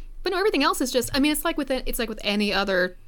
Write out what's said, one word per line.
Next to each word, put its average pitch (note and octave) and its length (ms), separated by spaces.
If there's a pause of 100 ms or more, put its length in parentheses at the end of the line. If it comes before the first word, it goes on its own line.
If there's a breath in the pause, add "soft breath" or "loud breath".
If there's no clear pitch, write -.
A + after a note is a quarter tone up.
(240 loud breath)
But F4+ 80
no, F#4+ 80
everything F#4+ 240
else F4+ 180
is B3+ 100
just, B3 220
I C#4+ 60
mean, D4+ 140
it's D#4 120
like E4 120
with C#4+ 120
a-, C4 180
it's B3 120
like A3+ 100
with G#3+ 140
any G#3 300
other F#3 420 (120)